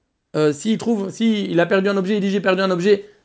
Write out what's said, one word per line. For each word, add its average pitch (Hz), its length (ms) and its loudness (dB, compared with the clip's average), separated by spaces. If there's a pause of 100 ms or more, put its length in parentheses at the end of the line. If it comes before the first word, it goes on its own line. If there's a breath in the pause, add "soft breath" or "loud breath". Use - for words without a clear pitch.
(340)
euh, 151 180 2
s'il 208 260 -2
trouve, 220 320 -2
s'il 208 500 0
a 175 60 2
perdu 190 220 2
un 196 80 0
objet, 196 200 0
il 208 40 -2
dit : « 196 120 -2
J'ai 202 80 -2
perdu 185 200 0
un 190 100 0
objet », 190 340 2 (200 loud breath)